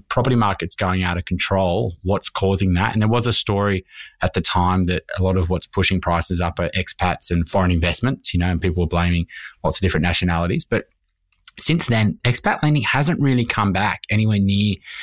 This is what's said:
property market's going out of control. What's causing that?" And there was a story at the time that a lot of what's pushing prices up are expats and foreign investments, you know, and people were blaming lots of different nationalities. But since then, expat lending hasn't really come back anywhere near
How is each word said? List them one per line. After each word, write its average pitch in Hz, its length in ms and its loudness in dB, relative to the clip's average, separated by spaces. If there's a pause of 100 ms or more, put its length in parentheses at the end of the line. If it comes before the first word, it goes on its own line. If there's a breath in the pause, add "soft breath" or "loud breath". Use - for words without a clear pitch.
property 127 260 2
market's 98 400 0
going 92 260 0
out 87 160 0
of 87 80 -4
control. 95 800 0
What's 95 260 0
causing 95 460 0
that?" 110 180 0
And 110 80 0
there 107 80 2
was 120 160 2
a 117 80 0
story 101 500 0 (380 loud breath)
at 90 140 -2
the 90 60 0
time 92 440 2
that 87 160 -2 (160)
a 90 60 0
lot 92 140 2
of 87 120 0
what's 87 160 -2
pushing 95 340 0
prices 85 400 0
up 85 200 -2
are 87 160 0
expats - 560 -2
and 87 180 0
foreign 92 220 2
investments, 87 640 0
you 87 40 2
know, 90 120 2
and 82 100 -2
people 87 220 0
were 82 40 0
blaming 87 380 0 (380 loud breath)
lots 76 140 0
of - 40 -2
different 87 220 0
nationalities. 87 600 0
But - 220 -2 (720)
since 165 300 0
then, 110 360 2
expat - 400 0
lending 151 200 2
hasn't 147 360 0
really 131 240 2
come 101 300 0
back 101 360 -2
anywhere 107 300 2
near 101 360 2 (280 loud breath)